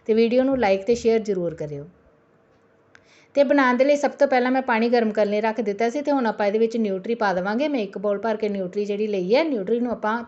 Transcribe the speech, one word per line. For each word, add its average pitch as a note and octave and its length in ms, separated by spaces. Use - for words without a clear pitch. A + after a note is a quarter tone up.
ਤੇ A3+ 80
ਵੀਡੀਓ A#3 300
ਨੂੰ C4+ 160
ਲਾਈਕ G3 260
ਤੇ A#3+ 100
ਸ਼ੇਅਰ A3+ 260
ਜ਼ਰੂਰ F3+ 340
ਕਰਿਓ। D3+ 320
ਤੇ C#4+ 80
ਬਣਾਉਣ C4 340
ਦੇ C4 80
ਲਈ D4 100
ਸਭ C#4+ 160
ਤੋਂ C#4+ 160
ਪਹਿਲਾਂ B3+ 240
ਮੈਂ C4 100
ਪਾਣੀ A#3+ 280
ਗਰਮ A3+ 220
ਕਰਨ G#3 180
ਲਈ G#3 120
ਰੱਖ A3 200
ਦਿੱਤਾ G#3 280
ਸੀ C#4+ 120
ਤੇ D4 100
ਹੁਣ C4 160
ਆਪਾਂ G#3+ 180
ਇਹਦੇ G#3 140
ਵਿੱਚ A3+ 180
ਨਿਊਟਰੀ G#3+ 380
ਪਾ A3 180
ਦੇਵਾਂਗੇ। G#3 340
ਮੈਂ C#4+ 120
ਇੱਕ G3 180
ਬਾਊਲ G3+ 220
ਭਰ A3 160
ਕੇ A3 140
ਨਿਊਟਰੀ G3 360
ਜਿਹੜੀ G#3 220
ਲਈ G3 280
ਹੈ, D4 80
ਨਿਊਟਰੀ A#3 360
ਨੂੰ A#3+ 120
ਆਪਾਂ A3 360